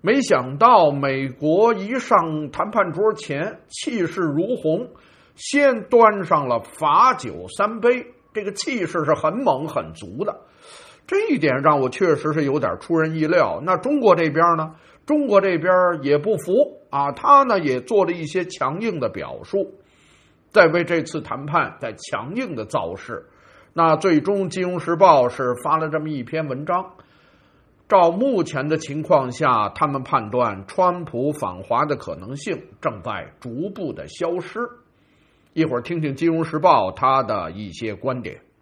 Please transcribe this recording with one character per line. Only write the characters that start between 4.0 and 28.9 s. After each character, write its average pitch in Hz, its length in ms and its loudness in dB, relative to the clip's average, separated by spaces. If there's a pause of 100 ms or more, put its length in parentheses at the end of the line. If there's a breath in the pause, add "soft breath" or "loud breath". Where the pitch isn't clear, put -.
势 185 140 -4
如 170 340 0
虹， 170 340 -2 (460 soft breath)
先 269 480 2
端 214 400 6
上 151 240 0
了 120 100 0
罚 175 560 2
酒 92 320 -10 (100)
三 220 220 -2
杯， 240 260 2 (280)
这 214 100 -6
个 196 80 -6
气 208 360 -4
势 156 180 -4
是 147 100 2
很 156 220 -2
猛 160 320 -2
很 85 260 -6
足 101 300 -10
的， - 160 -8 (680 loud breath)
这 403 220 -2
一 285 100 2
点 139 240 0
让 147 180 4
我 127 80 0
确 160 280 2
实 151 160 -4
是 151 120 0
有 139 140 0
点 110 220 -2
出 165 160 -2
人 160 180 0
意 156 120 0
料。 151 380 2
那 180 120 0
中 277 240 -2
国 202 140 6
这 165 160 0
边 165 260 4
呢？ 160 180 -6 (320 soft breath)
中 294 220 0
国 202 120 6
这 190 160 0
边 170 160 0 (300)
也 143 160 2
不 196 180 -2
服 170 160 -4 (380)
啊， 143 220 -2
他 277 320 4
呢 214 160 0
也 131 200 -2
做 196 240 2
了 165 60 -2
一 170 160 -6
些 175 180 -4
强 160 360 -6
硬 214 180 -4
的 120 100 -2
表 65 360 -10
述， - 340 -6 (720 soft breath)
在 196 160 8
为 170 160 2
这 170 220 0
次 - 160 -8
谈 135 260 -10
判 147 320 0
在 113 140 -8
强 120 420 -8
硬 220 220 -6
的 107 80 -6
造 92 320 -6
势。 - 280 -12 (480 soft breath)
那 165 220 4
最 160 260 2
终 196 280 -2
《金 180 160 -4
融 180 160 -4
时 170 160 -2
报》 160 320 6
是 123 340 -2
发 147 160 0
了 160 120 -4
这 156 100 -2
么 151 80 -8
一 139 160 -6
篇 160 240 -6
文 135 180 -6
章， 180 180 -2 (1040 soft breath)
照 180 220 8
目 208 320 0
前 143 260 -4
的 156 100 2
情 151 220 -8